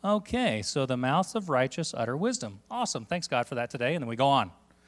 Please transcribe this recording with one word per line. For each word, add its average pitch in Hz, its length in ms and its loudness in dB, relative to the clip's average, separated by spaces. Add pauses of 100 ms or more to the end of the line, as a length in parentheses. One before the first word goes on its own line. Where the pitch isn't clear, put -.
"Okay, 208 600 0
so 135 240 0
the 127 100 0
mouths 135 380 2
of 196 160 -4
righteous 131 440 2
utter 120 220 -2
wisdom. 151 440 -4 (100)
Awesome, 220 340 -4
thanks, 175 240 -4
God, 123 180 0
for 131 100 -6
that 120 120 -2
today." 123 260 0
And 170 80 -2
then 117 60 -4
we 117 80 -4
go 135 120 4
on 123 240 4 (360)